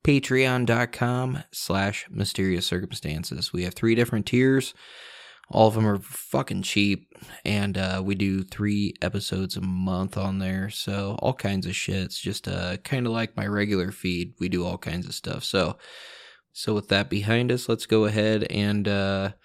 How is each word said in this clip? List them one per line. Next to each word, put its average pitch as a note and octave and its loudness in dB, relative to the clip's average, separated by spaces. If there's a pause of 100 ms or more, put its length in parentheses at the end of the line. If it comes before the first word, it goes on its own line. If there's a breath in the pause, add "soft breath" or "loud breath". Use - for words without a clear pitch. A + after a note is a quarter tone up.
patreon C3 4
dot A#2 2
com B2+ -2
slash G2 -2
mysterious F#2+ 0
circumstances. E2 -4
We F2+ -2
have F2+ -4
three A2+ 2
different A#2 0
tiers. C3 4 (760 loud breath)
All A2 8
of G#2+ 2
them A2 4
are G2+ 2
fucking - -4
cheap, G2+ 2 (380 loud breath)
and, G2+ 0
uh, F#2+ 0
we G2 0
do F#2+ 0
three G#2 0
episodes F#2+ -4
a F#2 -6
month F#2 -2
on G2 -2
there, F#2+ -2
so G2+ -4
all C3 0
kinds G2 -2
of F#2 -4
shit. G2 -2
It's - -8
just, - -6
uh, F2+ -4
kinda B2 -2
like A2+ -4
my G2+ -4
regular G2+ 0
feed. F2+ -4
We F2+ 0
do F2+ 0
all F2 -4
kinds F2 -6
of D#2+ -10
stuff. - -8
So, F2 2 (720 loud breath)
so - -4
with G#2 -2
that G2 2
behind A2+ 2
us, B2 -2
let's A2+ 0
go A2 6
ahead G#2+ 4
and, G#2 2
uh, G2 0 (140 loud breath)